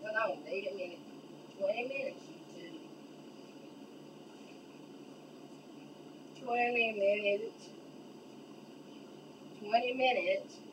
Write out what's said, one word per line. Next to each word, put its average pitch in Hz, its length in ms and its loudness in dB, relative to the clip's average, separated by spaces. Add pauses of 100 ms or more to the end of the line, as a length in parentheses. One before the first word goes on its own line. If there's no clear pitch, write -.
Hold 214 140 2
on, 320 280 4
wait 196 260 0
a 196 40 -4
minute. 175 240 -4 (600)
Twenty 220 300 4
minutes, 554 400 -2
YouTube. - 500 -10 (3750)
Twenty 240 480 6
minutes. 202 720 6 (2000)
Twenty 233 320 6
minutes. - 600 6 (180)